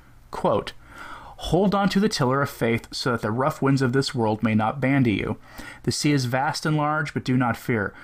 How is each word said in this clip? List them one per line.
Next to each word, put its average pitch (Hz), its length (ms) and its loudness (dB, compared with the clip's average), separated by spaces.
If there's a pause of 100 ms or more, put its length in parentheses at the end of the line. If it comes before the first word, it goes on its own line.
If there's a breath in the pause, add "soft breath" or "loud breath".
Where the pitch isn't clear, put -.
(320 soft breath)
Quote, - 420 0 (640 loud breath)
"Hold 190 380 2
on 196 140 2
to 196 100 2
the 214 100 4
tiller 135 320 2
of 139 80 -2
faith 117 420 -2
so - 200 -2
that 113 100 -2
the 110 80 -2
rough 131 320 -2
winds 135 220 4
of 127 100 2
this 135 220 0
world 110 260 0
may 110 140 2
not 110 260 0
bandy 127 320 4
you. - 240 -2 (460 loud breath)
The - 80 0
sea 147 220 2
is 131 120 2
vast 131 400 -2
and 156 100 2
large, 151 380 -2
but 127 100 -4
do 127 140 2
not 120 180 2
fear, 110 380 -2 (100)